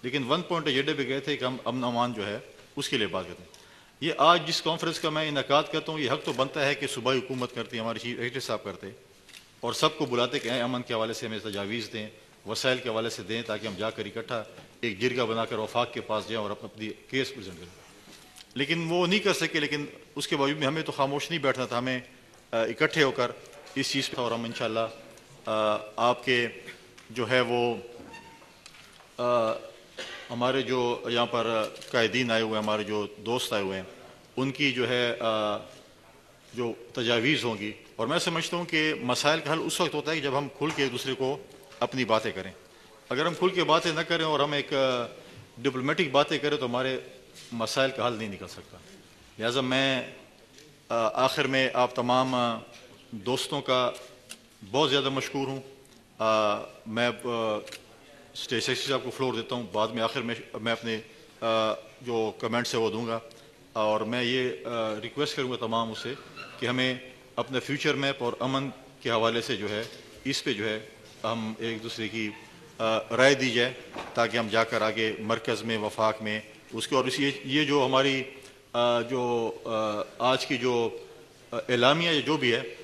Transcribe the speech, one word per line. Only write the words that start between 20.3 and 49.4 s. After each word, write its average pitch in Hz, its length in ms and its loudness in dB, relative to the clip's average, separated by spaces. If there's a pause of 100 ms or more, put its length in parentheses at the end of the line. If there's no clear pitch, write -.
बावजूद 143 220 2
भी 143 80 0
हमें 156 180 0
तो 147 80 -6
खामोश 143 380 0
नहीं 165 100 -2
बैठना 131 260 0
था, 120 120 -2
हमें, 127 240 -2 (520)
अ, 113 100 4
इकट्ठे 156 380 2
होकर 123 320 2 (420)
इस 135 160 0
चीज़ - 180 0
पर, - 120 -4
और 117 100 0
हम 117 140 -4
इंशाअल्लाह, 113 380 0
अ, - 1120 -2
आपके 120 500 4 (680)
जो 117 120 0
है 127 140 4
वो, 120 420 2 (1400)
अ, 120 400 2 (680)
हमारे 127 340 2
जो 120 460 0
यहाँ 120 180 2
पर 113 480 0 (180)
कायदीन 120 380 4
आए 113 100 4
हुए 110 160 0
हैं, 107 80 0
हमारे 107 200 0
जो 104 360 -2
दोस्त 120 320 -2
आए 104 100 0
हुए 95 140 -2
हैं, 95 100 -8 (520)
उनकी 135 340 2
जो 120 140 0
है, 123 260 2
अ, 110 460 0 (1000)
जो 120 400 -4
तजावीज़ 120 480 2
होंगी, 104 300 -4 (240)
और 113 80 0
मैं 156 120 2
समझता 170 380 -2
हूँ 175 80 -2
कि 156 400 0
मसाइल 143 360 2
का 143 100 -4
हल 160 80 2
उस - 220 -2
वक्त 170 140 2
होता 147 160 -2
है 160 60 0
कि 147 60 -4
जब 135 120 0
हम 143 140 0
खुल 147 220 -2
के 143 140 2
एक 131 60 2
दूसरे 131 240 -4
को 135 340 -2 (340)
अपनी 127 220 0
बातें 110 280 2
करें। 92 220 -8 (560)
अगर 135 160 2
हम 170 80 0
खुल 185 160 4
के 180 120 0
बातें 160 300 4
न 156 100 0
करें 165 220 0
और 151 180 2
हम 147 120 2
एक, 143 200 -2
अ, 123 880 -2
diplomatic 135 500 0
बातें 143 260 4
करें 147 200 0
तो 131 100 -2
हमारे 127 520 -2 (340)
मसाइल 131 360 2
का 120 160 0
हल 120 80 2
नहीं 107 140 -6
निकल 92 180 -10
सकता। - 340 -16 (580)
लिहाजा 120 240 2